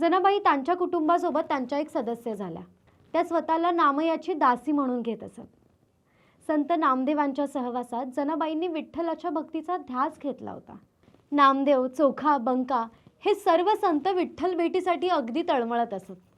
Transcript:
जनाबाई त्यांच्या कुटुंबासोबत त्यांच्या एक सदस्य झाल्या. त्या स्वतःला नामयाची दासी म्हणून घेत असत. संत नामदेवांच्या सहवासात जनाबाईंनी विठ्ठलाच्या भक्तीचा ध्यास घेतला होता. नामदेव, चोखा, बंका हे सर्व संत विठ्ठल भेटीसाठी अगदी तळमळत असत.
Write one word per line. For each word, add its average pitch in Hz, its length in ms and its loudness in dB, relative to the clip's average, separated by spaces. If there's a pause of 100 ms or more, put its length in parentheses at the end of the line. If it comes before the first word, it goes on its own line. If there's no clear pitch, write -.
जनाबाई 370 380 4
त्यांच्या 330 380 2
कुटुंबासोबत 339 720 0
त्यांच्या 277 300 -2
एक 302 120 -4
सदस्य 233 460 -6
झाल्या. 180 260 -10 (500)
त्या 330 120 2
स्वतःला 330 460 0
नामयाची 320 640 2
दासी 269 400 2
म्हणून 254 300 0
घेत 220 220 -6
असत. 196 160 -18 (1040)
संत 311 320 0
नामदेवांच्या 285 680 0
सहवासात 247 600 -6 (100)
जनाबाईंनी 311 520 -2
विठ्ठलाच्या 320 640 -6
भक्तीचा 320 460 -6
ध्यास 277 460 -4
घेतला 220 280 -8
होता. - 260 -16 (560)
नामदेव, 269 540 4
चोखा, 277 520 2
बंका 254 480 -2 (340)
हे 392 140 2
सर्व 359 360 4 (100)
संत 339 280 0
विठ्ठल 359 460 -2
भेटीसाठी 349 540 0
अगदी 285 340 0
तळमळत 233 520 0
असत. 190 180 -12 (260)